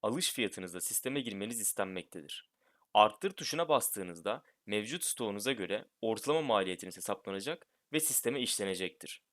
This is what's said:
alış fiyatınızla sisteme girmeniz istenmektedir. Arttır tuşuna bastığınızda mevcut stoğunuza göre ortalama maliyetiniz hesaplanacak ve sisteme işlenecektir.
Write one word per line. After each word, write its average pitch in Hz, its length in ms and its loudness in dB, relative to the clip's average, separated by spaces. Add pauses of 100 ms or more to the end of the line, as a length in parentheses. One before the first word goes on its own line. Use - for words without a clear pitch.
alış 127 300 2
fiyatınızla 92 480 -2
sisteme 135 400 -2
girmeniz 120 400 -4
istenmektedir. 92 880 -6 (440)
Arttır 107 360 8
tuşuna 165 380 -2
bastığınızda 98 760 0 (240)
mevcut 107 380 -2
stoğunuza 107 480 -2
göre 101 360 -4 (140)
ortalama 147 400 2
maliyetiniz 95 540 2
hesaplanacak 98 720 -6 (240)
ve 156 80 2
sisteme 135 400 0
işlenecektir. 95 840 -2 (100)